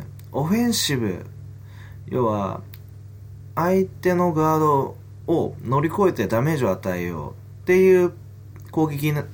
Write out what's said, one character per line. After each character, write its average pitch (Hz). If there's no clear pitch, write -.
オ 139
フ 170
ェ 240
ン 233
シ 151
ブ、 101
要 127
は、 104
相 185
手 -
の 175
ガ 156
ー -
ド 151
を 160
乗 135
り 160
越 196
え 165
て 104
ダ 113
メ 156
ー -
ジ 127
を 98
与 92
え 87
よ 82
う -
っ -
て 185
い 185
う 175
攻 156
撃 147